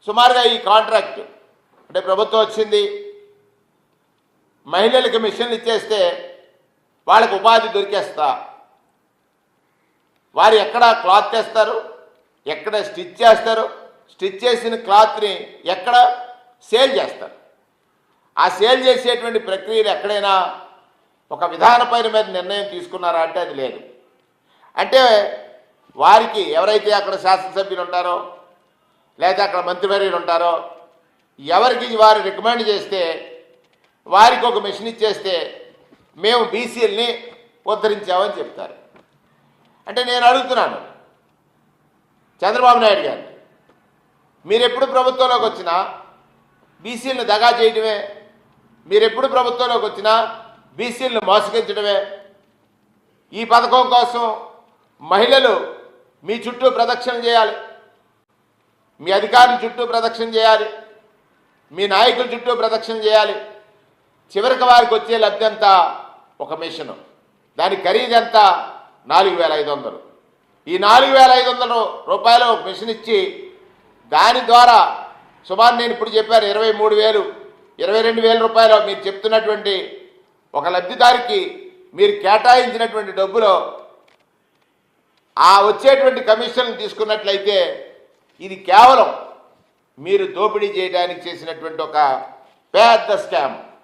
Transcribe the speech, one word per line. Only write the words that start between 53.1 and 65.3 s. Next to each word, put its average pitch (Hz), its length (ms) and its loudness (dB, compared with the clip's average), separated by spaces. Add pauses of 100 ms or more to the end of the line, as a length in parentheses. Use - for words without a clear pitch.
ఈ 202 80 -10 (100)
పథకం 240 320 4 (120)
కోసం 240 280 0 (800)
మహిళలు 220 540 2 (720)
మీ 202 100 -6 (100)
చుట్టూ 247 220 -2 (100)
ప్రదక్షిణ 240 380 -4 (100)
చేయాలి, 226 300 2 (1500)
మీ 156 160 -10
అధికారుల 247 460 4
చుట్టూ 226 280 -6
ప్రదక్షిణ 226 360 -4 (100)
చేయాలి, 220 300 2 (1080)
మీ 185 80 -4 (100)
నాయకుల 240 400 2
చుట్టూ 240 180 -6 (100)
ప్రదక్షిణ 220 360 -4 (100)
చేయాలి. 214 280 2 (960)
చివరికి 254 380 0
వారికి 240 260 6
వచ్చే 220 280 -4
లబ్ధి 208 240 -2